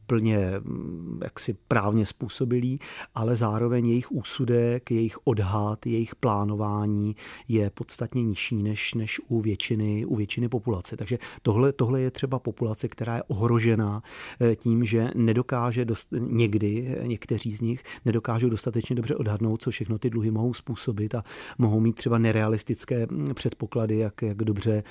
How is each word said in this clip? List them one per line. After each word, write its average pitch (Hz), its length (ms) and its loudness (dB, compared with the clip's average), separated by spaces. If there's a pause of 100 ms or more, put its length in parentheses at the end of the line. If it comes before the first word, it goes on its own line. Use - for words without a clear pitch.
plně, 107 540 2
mm, - 600 -8
jaksi - 340 -6 (120)
právně 107 380 2
způsobilí, 123 720 -2 (360)
ale 113 220 0
zároveň 117 500 2
jejich 120 260 2
úsudek, 120 800 0
jejich 113 360 0
odhad, 107 600 0
jejich 113 280 -2
plánování 104 1040 0 (320)
je 107 220 2
podstatně - 520 -6
nižší 107 400 -2
než, 107 320 -2
než 110 340 -4
u 117 120 2
většiny, 107 640 0
u 127 100 0
většiny 113 320 -2
populace. 110 480 -4
Takže 117 220 -4 (240)
tohle, 123 300 4
tohle 131 280 0
je 127 100 0
třeba 131 280 -4
populace, 113 500 -4
která 117 280 -6
je 117 60 -4
ohrožená, 110 800 2 (380)
eh, 117 160 4
tím, 117 280 2
že 113 300 2
nedokáže 120 680 2
dost-, 113 240 -2 (100)
někdy, 113 800 0
eh, 123 80 -4
někteří 113 500 -4
z - 40 -14
nich 120 220 -2 (220)
nedokážou 113 440 2
dostatečně 113 480 -2
dobře 117 200 0
odhadnout, 110 460 0
co 127 80 -2
všechno 110 280 -2
ty 120 120 -2
dluhy 113 200 0
mohou 113 240 2
způsobit 107 600 -4
a 113 80 -2 (360)
mohou 110 220 6
mít 113 160 4
třeba 117 220 2
nerealistické, 113 920 2
mm, 143 240 -4
předpoklady, 110 640 -2
jak, 110 240 -2
jak 104 140 -2
dobře 107 540 0